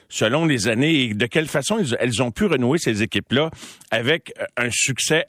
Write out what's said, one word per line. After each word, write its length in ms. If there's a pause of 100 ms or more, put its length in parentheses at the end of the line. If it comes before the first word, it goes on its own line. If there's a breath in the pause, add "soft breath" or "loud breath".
selon 360
les 240
années, 360
et 100
de 120
quelle 220
façon 300
ils, 220
elles 220
ont 80
pu 160
renouer 320
ces 240
équipes-là 480 (400 loud breath)
avec, 500
euh, 40 (120)
un 140
succès 580